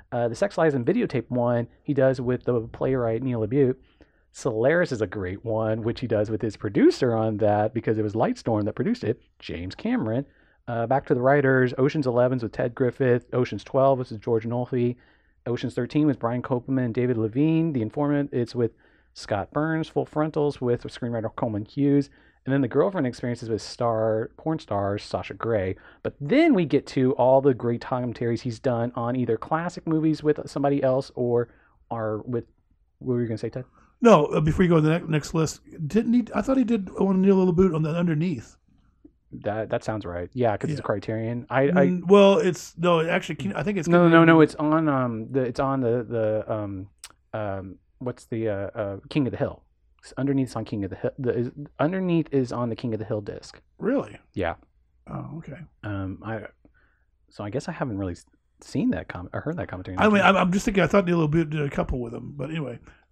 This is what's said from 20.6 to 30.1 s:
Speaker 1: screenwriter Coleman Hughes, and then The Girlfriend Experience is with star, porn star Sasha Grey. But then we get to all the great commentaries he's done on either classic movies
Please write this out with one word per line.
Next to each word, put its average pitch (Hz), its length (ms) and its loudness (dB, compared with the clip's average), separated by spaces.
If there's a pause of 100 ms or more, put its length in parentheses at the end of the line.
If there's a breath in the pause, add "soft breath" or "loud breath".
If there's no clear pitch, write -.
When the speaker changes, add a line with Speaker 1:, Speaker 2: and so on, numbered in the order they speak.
Speaker 1:
screenwriter 117 520 -6
Coleman 110 300 -4
Hughes, 143 440 2 (360 soft breath)
and 131 80 -2
then 139 80 2
The 127 60 0
Girlfriend 165 380 0
Experience 120 380 -6
is 110 60 -6
with 110 120 -2
star, 110 760 -2
porn 160 200 -4
star 101 400 -4
Sasha - 380 -8
Grey. 98 400 -2 (260 loud breath)
But - 180 -6
then 254 360 4
we 180 100 2
get 135 220 2
to 127 260 2
all 131 260 4
the 135 140 4
great 120 280 -4
commentaries 120 600 -4
he's 117 160 -6
done 120 380 -2
on 120 200 -2
either 117 220 0
classic - 480 -4
movies 156 380 0